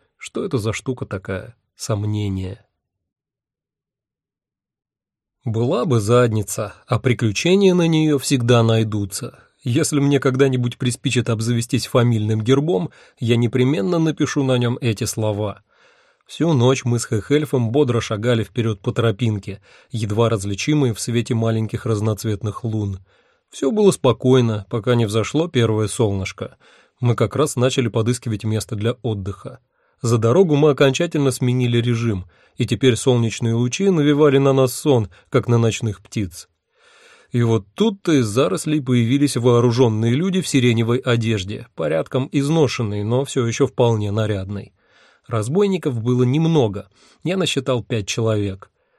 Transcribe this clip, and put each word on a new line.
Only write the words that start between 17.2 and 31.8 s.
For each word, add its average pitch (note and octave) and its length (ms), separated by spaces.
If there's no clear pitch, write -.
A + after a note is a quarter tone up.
бодро B2 280
шагали A2+ 440
вперед A2 360
по - 120
тропинке, G#2+ 720
едва A2 380
различимой A2+ 640
в - 60
свете A#2+ 360
маленьких A2+ 500
разноцветных G#2+ 800
лун. G#2 360
Все C4+ 220
было G#3 200
спокойно, A#2 800
пока A#2+ 260
не A#2 100
взошло A2+ 420
первое A2 400
солнышко. G2+ 680
Мы A#2+ 160
как G#2+ 200
раз D3 200
начали B2 340
подыскивать A2+ 560
место G#2+ 300
для A2 180
отдыха. G2+ 640
За A#2 160
дорогу D3 380
мы D3 160
окончательно C#3 600
сменили B2 460
режим, A2+ 480